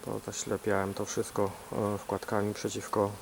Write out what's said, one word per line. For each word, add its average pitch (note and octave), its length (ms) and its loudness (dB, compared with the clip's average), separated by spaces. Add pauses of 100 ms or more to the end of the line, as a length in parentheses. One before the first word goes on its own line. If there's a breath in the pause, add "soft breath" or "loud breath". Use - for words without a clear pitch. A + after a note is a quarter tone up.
To G#2+ 220 -2
zaślepiałem G2 680 0
to G#2 100 -2
wszystko, G2+ 460 0 (220)
e, G#2 260 2
wkładkami G2+ 560 0
przeciwko G#2 560 2 (120)